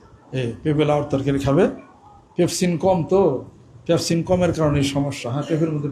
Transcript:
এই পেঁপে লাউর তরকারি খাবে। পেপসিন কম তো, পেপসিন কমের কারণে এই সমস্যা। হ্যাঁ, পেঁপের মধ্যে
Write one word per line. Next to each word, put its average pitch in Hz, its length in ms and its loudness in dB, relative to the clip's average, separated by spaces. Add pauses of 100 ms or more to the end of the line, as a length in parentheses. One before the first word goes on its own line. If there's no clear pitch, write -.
(320)
এই 131 140 -4 (160)
পেঁপে 151 220 0
লাউর 147 260 2
তরকারি 139 280 0
খাবে। 139 260 2 (720)
পেপসিন 175 420 0
কম 185 260 2
তো, 190 160 2 (680)
পেপসিন 165 360 0
কমের 180 300 0
কারণে 151 260 2
এই 139 160 0
সমস্যা। 139 360 -4
হ্যাঁ, 139 180 -4
পেঁপের 160 260 0
মধ্যে 143 180 -4